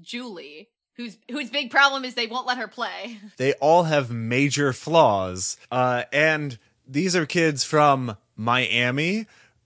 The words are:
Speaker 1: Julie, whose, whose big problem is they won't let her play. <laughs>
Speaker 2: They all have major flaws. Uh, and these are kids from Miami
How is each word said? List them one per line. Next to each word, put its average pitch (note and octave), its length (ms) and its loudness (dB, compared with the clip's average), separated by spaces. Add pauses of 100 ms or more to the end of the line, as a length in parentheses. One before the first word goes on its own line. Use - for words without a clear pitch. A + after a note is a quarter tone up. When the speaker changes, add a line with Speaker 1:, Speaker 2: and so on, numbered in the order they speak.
Speaker 1:
Julie, A#3 360 -12 (580)
whose, A#3+ 240 -14 (120)
whose C#4 200 -8
big C#4 200 -6
problem C4+ 340 2
is B3 100 -10
they A#3+ 120 -4
won't A3+ 200 -6
let B3 120 -2
her A3 100 -8
play. G#3 580 -10
<laughs> - 100 -20
Speaker 2:
They C3+ 180 0
all E3 300 6
have D3 260 0
major B2+ 640 0
flaws. G2+ 840 2 (140)
Uh, B2 420 0
and D3 460 0 (280)
these E3 300 -2
are D#3+ 100 0
kids D#3+ 380 0
from C#3 520 2 (440)
Miami C3+ 640 0 (400)